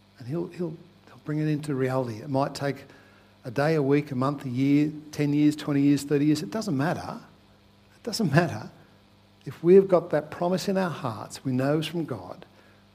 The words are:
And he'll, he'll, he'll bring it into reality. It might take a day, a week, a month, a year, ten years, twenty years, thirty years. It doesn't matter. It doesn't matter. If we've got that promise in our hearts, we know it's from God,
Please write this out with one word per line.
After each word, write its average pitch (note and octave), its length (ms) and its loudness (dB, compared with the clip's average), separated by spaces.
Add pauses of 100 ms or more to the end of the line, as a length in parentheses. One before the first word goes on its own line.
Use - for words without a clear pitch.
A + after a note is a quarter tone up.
(180)
And A#2 100 -16
he'll, E3+ 200 -4
he'll, E3 260 -8 (320)
he'll - 200 -20
bring D3+ 120 -4
it D3+ 100 0
into D3+ 280 -2
reality. B2+ 400 -2
It B2 140 -12
might C3+ 260 0
take C#3 220 -4 (680)
a A#2+ 60 -12
day, D3 240 2
a D3+ 80 2
week, C#3+ 260 2
a C3+ 60 -6
month, C#3+ 300 -2
a C3 40 -6
year, C#3+ 420 2 (200)
ten D3 200 0
years, D3 240 4
twenty C#3+ 260 0
years, C#3+ 200 4
thirty D3 240 2
years. D3+ 160 2
It - 80 -8
doesn't G3 260 -4
matter. C3+ 440 -2 (760)
It - 80 -20
doesn't G3+ 300 -2
matter. C#3+ 380 2 (760)
If - 180 -14
we've F#3+ 240 8
got F3 220 2
that - 220 -2
promise F3+ 360 -2
in G3 80 0
our F#3 140 0
hearts, B2 560 -8
we C3+ 60 -2
know C3+ 260 0
it's D#3 100 -2
from E3 180 -6
God, A2+ 420 -12 (480)